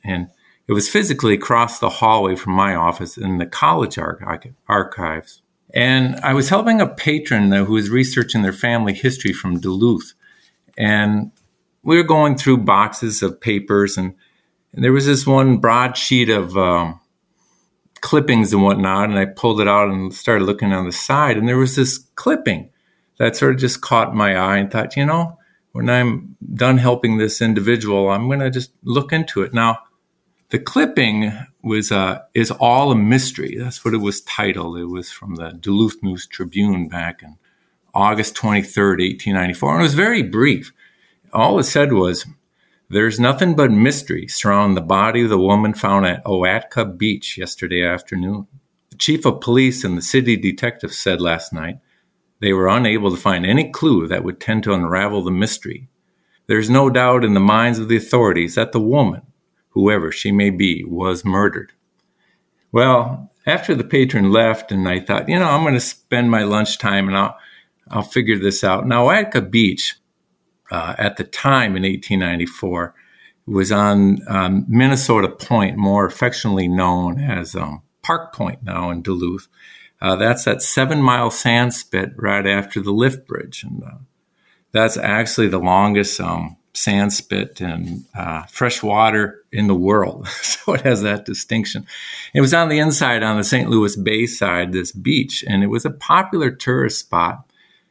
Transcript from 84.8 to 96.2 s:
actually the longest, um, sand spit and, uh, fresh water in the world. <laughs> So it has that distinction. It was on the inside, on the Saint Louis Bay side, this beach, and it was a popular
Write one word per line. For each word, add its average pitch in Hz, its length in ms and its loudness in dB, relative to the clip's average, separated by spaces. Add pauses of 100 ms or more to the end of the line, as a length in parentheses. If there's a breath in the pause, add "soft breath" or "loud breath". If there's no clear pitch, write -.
actually 110 520 0
the 92 100 -2
longest, 98 600 2
um, 85 380 -6 (160)
sand 101 400 0
spit - 480 -6
and, 87 440 -8 (120)
uh, 82 280 -8
fresh - 360 -4
water 107 680 0
in 104 160 0
the 98 80 4
world. 98 580 0
<laughs> - 80 -10
So - 320 -2
it 131 80 0
has 117 220 0
that 104 220 -4
distinction. 110 600 -6 (480 loud breath)
It 143 80 4
was 135 140 4
on 170 140 2
the 151 100 0
inside, 143 420 0
on 110 160 0
the 104 60 -2
Saint 120 260 0
Louis 107 260 2
Bay 107 300 -2
side, 90 480 -4
this 90 180 -4
beach, - 560 -2
and 98 160 2
it 101 40 0
was 113 180 -2
a - 60 -4
popular 170 580 0